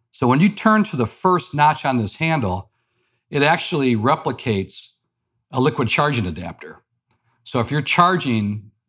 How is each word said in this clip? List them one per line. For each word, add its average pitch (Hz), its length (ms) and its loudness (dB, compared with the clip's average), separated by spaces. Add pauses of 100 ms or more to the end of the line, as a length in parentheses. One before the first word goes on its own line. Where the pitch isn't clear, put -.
(100)
So - 160 -2
when 131 140 4
you 202 80 6
turn 214 340 2
to 180 140 -4
the 123 100 0
first - 480 0
notch 147 300 2
on 131 140 0
this 107 180 -4
handle, 127 560 -2 (580)
it 143 140 0
actually 147 500 0
replicates 120 1000 -2 (580)
a 135 80 -2
liquid 127 260 0
charging 135 400 0
adapter. 85 560 -12 (640)
So - 160 -4
if 120 100 -2
you're 147 100 0
charging 113 920 0 (160)